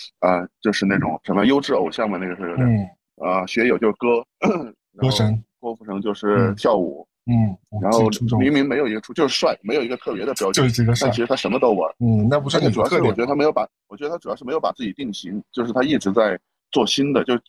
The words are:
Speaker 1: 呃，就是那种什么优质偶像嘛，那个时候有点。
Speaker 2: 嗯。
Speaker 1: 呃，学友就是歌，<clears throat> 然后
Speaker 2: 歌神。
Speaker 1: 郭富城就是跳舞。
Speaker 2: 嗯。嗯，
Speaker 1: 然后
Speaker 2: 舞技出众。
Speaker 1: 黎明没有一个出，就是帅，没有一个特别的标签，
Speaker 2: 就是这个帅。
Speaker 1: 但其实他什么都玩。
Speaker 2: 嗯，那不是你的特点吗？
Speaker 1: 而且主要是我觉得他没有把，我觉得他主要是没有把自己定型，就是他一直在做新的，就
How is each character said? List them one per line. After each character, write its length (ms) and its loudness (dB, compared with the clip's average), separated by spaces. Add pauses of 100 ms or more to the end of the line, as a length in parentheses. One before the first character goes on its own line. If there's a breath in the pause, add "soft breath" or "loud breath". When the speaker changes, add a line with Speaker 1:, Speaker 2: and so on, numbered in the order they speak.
(220 loud breath)
Speaker 1:
呃， 260 2 (140)
就 100 0
是 140 0
那 120 2
种 280 -4
什 100 -2
么 100 2
优 140 4
质 140 -4
偶 180 0
像 180 -4
嘛， 80 -4
那 80 -6
个 120 -6
时 40 -12
候 60 -6
有 80 -6
点。 100 0
Speaker 2:
嗯。 220 2 (300)
Speaker 1:
呃， 280 -2
学 220 0
友 100 2
就 100 2
是 100 2
歌， 280 0 (140)
<clears throat> 0 -
然 600 -4
后 80 2
Speaker 2:
歌 20 0
神。 320 0 (160)
Speaker 1:
郭 160 -8
富 80 -20
城 180 -8
就 120 -2
是 420 2
跳 220 2
舞。 280 -4 (200)
Speaker 2:
嗯。 260 2 (200)
嗯， 100 -6
Speaker 1:
然 100 2
后 140 4
Speaker 2:
舞 40 4
技 100 -4
出 60 -2
众。 160 0
Speaker 1:
黎 80 4
明 160 2
没 120 -2
有 100 0
一 60 -4
个 80 -6
出， 120 -18
就 140 2
是 80 -2
帅， 260 0
没 140 -4
有 80 0
一 60 -4
个 80 -6
特 160 -6
别 120 -6
的 100 -2
标 140 -2
签， 140 2
Speaker 2:
就 60 4
是 20 -2
这 140 2
个 100 2
帅。 140 2
Speaker 1:
但 40 0
其 80 0
实 60 0
他 80 2
什 160 -2
么 80 2
都 140 4
玩。 260 -2
Speaker 2:
嗯， 300 2
那 100 2
不 100 -6
是 80 2
你 100 2
的 40 4
特 40 0
点 80 0
吗？ 40 2
Speaker 1:
而 20 0
且 60 0
主 0 -
要 80 2
是 60 4
我 40 0
觉 80 -2
得 60 0
他 80 0
没 80 2
有 80 4
把， 160 0 (200)
我 100 -20
觉 80 -10
得 40 -4
他 100 -8
主 100 -14
要 80 -4
是 80 -16
没 80 -6
有 80 0
把 100 0
自 100 -10
己 120 -6
定 180 -8
型， 400 -8
就 140 -2
是 80 -6
他 100 2
一 140 0
直 160 -2
在 260 2 (320)
做 160 4
新 240 0
的， 140 2
就 80 0 (160)